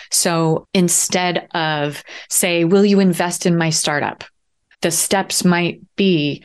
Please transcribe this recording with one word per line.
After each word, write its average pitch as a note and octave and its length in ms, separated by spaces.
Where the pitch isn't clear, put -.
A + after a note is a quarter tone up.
So E3 640
instead F3+ 800
of, D3+ 500
say, F3 360
"Will G3 200
you G3+ 160
invest F3 460
in F3 100
my E3 140
startup?" D3 540
the F3+ 80
steps F#3+ 560
might F3 340
be, D#3+ 500